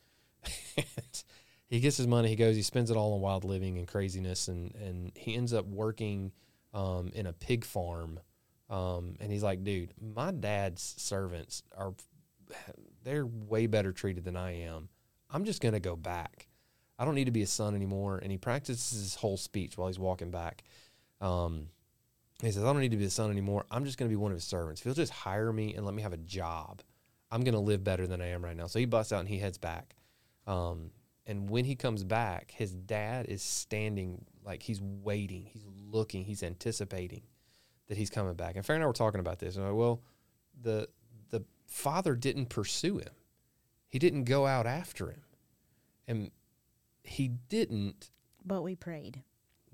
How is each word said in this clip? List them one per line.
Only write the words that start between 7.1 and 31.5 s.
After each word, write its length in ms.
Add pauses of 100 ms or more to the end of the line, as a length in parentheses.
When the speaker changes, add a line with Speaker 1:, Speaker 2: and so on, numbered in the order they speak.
Speaker 1:
in 120
a 60
pig 320
farm. 560 (500)
Um, 480
and 140
he's 100
like, 220
"Dude, 360
my 300
dad's 680
servants 640 (140)
are, 180 (1080)
they're 240
way 400
better 260
treated 320
than 120
I 260
am. 260 (420)
I'm 140
just 180
gonna 180
go 160
back. 500 (520)
I 60
don't 100
need 100
to 80
be 100
a 40
son 280
anymore." 440
And 120
he 80
practices 600
his 160
whole 220
speech 380
while 120
he's 100
walking 320
back. 320 (580)
Um, 480 (720)
he 120
says, 100
"I 100
don't 80
need 120
to 40
be 100
a 40
son 200
anymore. 400
I'm 140
just 140
gonna 120
be 60
one 140
of 60
his 80
servants. 360
If 40
he'll 100
just 180
hire 400
me 220
and 100
let 100
me 80
have 100
a 60
job, 640 (500)
I'm 100
gonna 160
live 240
better 240
than 140
I 80
am 160
right 120
now." 100
So 120
he 60
busts 280
out 80
and 80
he 100
heads 200
back. 380 (500)
Um, 440 (360)
and 220
when 160